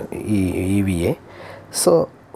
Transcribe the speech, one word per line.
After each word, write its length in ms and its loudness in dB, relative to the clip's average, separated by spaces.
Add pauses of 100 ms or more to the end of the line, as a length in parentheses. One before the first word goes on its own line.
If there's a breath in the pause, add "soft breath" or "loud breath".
(120)
E-, 680 0
E 40 4
V 260 0
A. 120 -2 (520 loud breath)
So 380 2 (260)